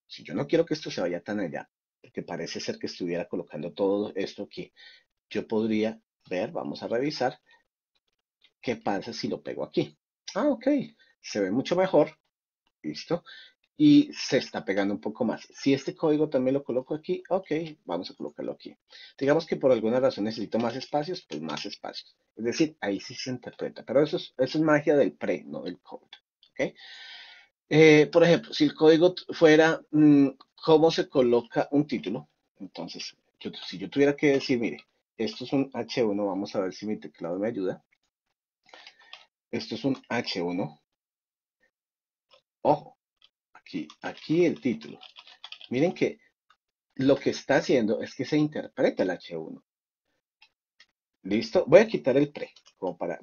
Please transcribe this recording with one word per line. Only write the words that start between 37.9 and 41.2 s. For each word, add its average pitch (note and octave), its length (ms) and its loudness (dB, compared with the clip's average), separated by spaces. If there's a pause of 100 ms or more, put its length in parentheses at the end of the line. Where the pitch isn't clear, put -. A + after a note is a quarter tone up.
Esto A2+ 220 -8
es A2+ 100 -8
un C3+ 240 -2
H A2+ 340 -4
uno. F2+ 380 -6 (1800)